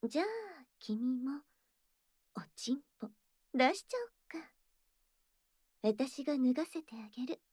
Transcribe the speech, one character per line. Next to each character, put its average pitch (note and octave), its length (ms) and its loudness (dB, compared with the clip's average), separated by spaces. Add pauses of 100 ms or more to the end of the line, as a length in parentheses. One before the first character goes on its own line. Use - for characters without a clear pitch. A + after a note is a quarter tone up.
じ C4 160 2
ゃ F4+ 40 4
あ、 - 20 0 (520)
君 A#3+ 380 0
も、 C4+ 260 -4 (920)
お F3+ 80 -6 (120)
ち - 200 0
ん C#4+ 80 -6 (160)
ぽ、 G#3 100 -8 (460)
出 C4 200 6
し - 120 -10
ち - 80 -10
ゃ B4+ 40 0
お A#4+ 80 -4
っ - 40 -18 (180)
か。 D#4+ 240 -10 (1300)
私 B3 420 0
が D4 120 2
脱 B3+ 160 6
が D4+ 140 0
せ D#4+ 160 -8
て - 140 -16
あ G#3+ 120 -14
げ B3 180 -6
る。 D#4+ 140 -6 (120)